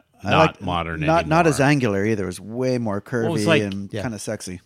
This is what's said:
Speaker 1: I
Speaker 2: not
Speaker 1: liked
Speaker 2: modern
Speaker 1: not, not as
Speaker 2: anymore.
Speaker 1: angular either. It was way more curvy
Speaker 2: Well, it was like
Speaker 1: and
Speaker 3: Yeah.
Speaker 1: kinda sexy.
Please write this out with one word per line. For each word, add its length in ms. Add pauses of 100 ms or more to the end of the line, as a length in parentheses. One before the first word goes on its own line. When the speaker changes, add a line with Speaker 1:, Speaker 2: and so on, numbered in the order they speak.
(220)
Speaker 1:
I 80
Speaker 2:
not 160
Speaker 1:
liked 160
Speaker 2:
modern 380
Speaker 1:
not, 260
not 200
as 140
Speaker 2:
anymore. 100
Speaker 1:
angular 340
either. 200
It 20
was 140
way 380
more 220
curvy 220
Speaker 2:
Well, 80
it 20
was 140
like 160
Speaker 1:
and 300
Speaker 3:
Yeah. 100
Speaker 1:
kinda 160
sexy. 460